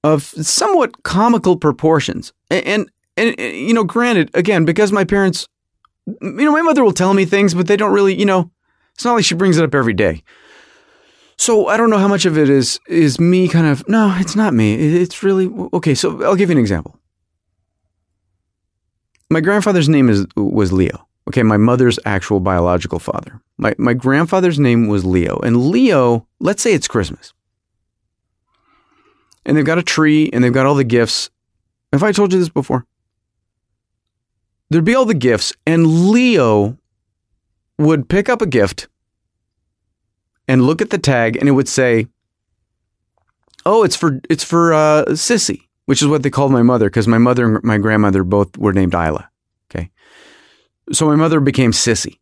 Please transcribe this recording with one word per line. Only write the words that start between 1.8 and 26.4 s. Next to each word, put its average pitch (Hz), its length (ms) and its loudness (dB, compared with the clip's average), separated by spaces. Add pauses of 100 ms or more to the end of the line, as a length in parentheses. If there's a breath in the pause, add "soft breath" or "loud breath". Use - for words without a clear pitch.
A-, 180 160 -4
and, 202 240 -4 (260)
and, 226 220 -2
and, 92 180 -8
you 160 180 -2
know, 226 100 0
granted, 226 500 -2
again, 175 300 0
because 190 280 0
my 202 120 0
parents, 196 440 -2 (580)
you 196 380 -6
know, 302 80 2
my 311 100 0
mother 311 200 2
will 208 100 2
tell 185 220 0
me 196 100 2
things, 196 300 0
but 175 120 -2
they 202 100 0
don't 202 160 -2
really, 196 220 2
you 202 120 -2
know, 185 240 0 (440)
it's - 100 -16
not 240 100 0
like 220 100 0
she - 100 -2
brings 175 240 0
it 165 60 2
up 143 100 -6
every 117 200 0
day. 90 280 -2 (1160 soft breath)
So 214 280 0
I 202 100 0
don't 233 140 2
know 214 80 2
how 196 100 2
much 196 160 0
of 165 140 0
it 147 100 4
is, 135 380 0
is 160 320 0
me 180 300 2
kind 165 180 2
of, 143 220 -2
"No, 208 300 2
it's 180 180 -4
not 208 180 0
me. 110 200 2
It, 160 280 0
it's 175 200 -8
really," 190 260 0
w-, - 240 -10
okay, 165 220 0
so 131 280 -4
I'll 175 140 2
give 180 140 0
you 165 60 2
an 135 40 4
example. 98 360 -4 (2250)
My 160 100 0
grandfather's 185 480 2
name 139 220 4
is, 98 160 2 (100)
was 101 360 -2
Leo. - 360 -2 (200)
Okay, 127 140 -2
my 110 140 2
mother's 123 480 2
actual 101 340 -2
biological 90 600 -2
father. - 420 -10 (160)
My, 113 220 -4
my 120 160 0
grandfather's 160 640 0
name 120 300 2
was 101 160 0
Leo. 87 340 0
And 117 180 0 (120)
Leo, 156 580 2 (120)
let's 196 240 -4